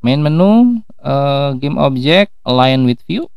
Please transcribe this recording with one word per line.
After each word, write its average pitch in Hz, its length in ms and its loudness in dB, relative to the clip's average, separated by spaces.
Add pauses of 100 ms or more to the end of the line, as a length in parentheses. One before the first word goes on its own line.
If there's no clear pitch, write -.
Main 143 160 0
menu, 214 560 2 (240)
eh, 139 560 -2
game 143 180 -4
object, 143 540 0 (160)
align 127 400 2
with 123 160 -2
view. 247 240 -6 (100)